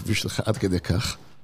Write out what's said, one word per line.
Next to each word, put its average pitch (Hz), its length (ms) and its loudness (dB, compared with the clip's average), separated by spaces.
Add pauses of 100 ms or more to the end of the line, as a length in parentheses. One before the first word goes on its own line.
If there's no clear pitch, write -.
בשבילך - 380 0
עד 110 120 2
כדי 92 240 2
כך. - 360 0 (280)